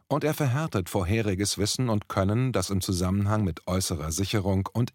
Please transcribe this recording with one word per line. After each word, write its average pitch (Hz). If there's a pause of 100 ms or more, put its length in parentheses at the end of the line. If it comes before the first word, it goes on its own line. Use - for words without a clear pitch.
und 143
er 151
verhärtet 139
vorheriges 101
Wissen 117
und 104
Können, 110
das 95
im 98
Zusammenhang 98
mit 82
äußerer 90
Sicherung 95
und 123